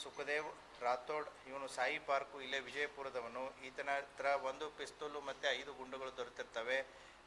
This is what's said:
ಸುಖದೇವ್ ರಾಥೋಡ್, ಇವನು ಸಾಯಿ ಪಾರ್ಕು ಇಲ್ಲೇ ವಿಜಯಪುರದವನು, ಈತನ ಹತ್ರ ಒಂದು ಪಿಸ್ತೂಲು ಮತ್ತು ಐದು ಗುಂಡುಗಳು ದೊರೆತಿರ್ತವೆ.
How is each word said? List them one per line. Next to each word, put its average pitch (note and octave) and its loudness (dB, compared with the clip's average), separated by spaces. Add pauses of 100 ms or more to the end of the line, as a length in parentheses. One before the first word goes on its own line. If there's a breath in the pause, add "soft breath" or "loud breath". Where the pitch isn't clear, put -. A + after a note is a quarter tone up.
ಸುಖದೇವ್ D3 -2
ರಾಥೋಡ್, D3 4 (200)
ಇವನು C3+ -4
ಸಾಯಿ C3+ 2
ಪಾರ್ಕು C#3 2
ಇಲ್ಲೇ C3 0
ವಿಜಯಪುರದವನು, C3 -2 (120)
ಈತನ C3+ -4
ಹತ್ರ C#3 -2
ಒಂದು C#3 4
ಪಿಸ್ತೂಲು D3 -6
ಮತ್ತು C#3 2
ಐದು C3+ 2
ಗುಂಡುಗಳು C3 -6
ದೊರೆತಿರ್ತವೆ. B2 0 (160)